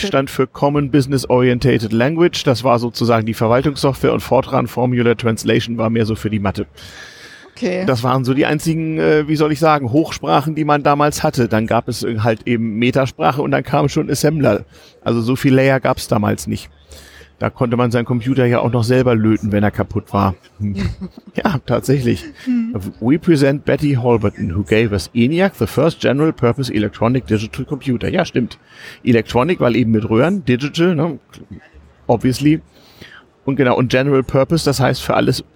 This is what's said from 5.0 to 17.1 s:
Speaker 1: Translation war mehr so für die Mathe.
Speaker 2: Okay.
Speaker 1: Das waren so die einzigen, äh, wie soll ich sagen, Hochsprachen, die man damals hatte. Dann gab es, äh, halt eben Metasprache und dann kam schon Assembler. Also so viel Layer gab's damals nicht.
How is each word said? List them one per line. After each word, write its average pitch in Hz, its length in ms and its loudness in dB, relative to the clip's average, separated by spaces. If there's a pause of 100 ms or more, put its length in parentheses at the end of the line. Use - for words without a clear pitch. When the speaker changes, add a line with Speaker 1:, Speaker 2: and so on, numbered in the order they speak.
Speaker 1:
Translation 117 640 -2
war 113 120 0
mehr 113 160 0
so 110 80 -2
für 107 140 -4
die 104 120 -2
Mathe. 98 260 -4 (880)
Speaker 2:
Okay. 185 320 -4
Speaker 1:
Das 120 180 0
waren 131 200 0
so 131 100 0
die 139 120 0
einzigen, 160 540 -2
äh, 156 260 2
wie 156 80 -2
soll 151 160 2
ich 143 80 -4
sagen, 147 320 2
Hochsprachen, 151 640 0
die 151 100 -2
man 147 200 2
damals 147 400 0
hatte. 127 240 0
Dann 110 180 0
gab 113 220 0
es, 117 160 -6
äh, 110 160 -4
halt 113 260 0
eben 113 320 -2
Metasprache 131 640 0
und 139 80 -2
dann 139 140 0
kam 143 240 0
schon - 200 -2
Assembler. 139 560 0 (380)
Also 117 200 0
so 123 120 0
viel 131 200 2
Layer 131 260 4
gab's - 260 -2
damals 104 400 0
nicht. 107 240 -8 (720)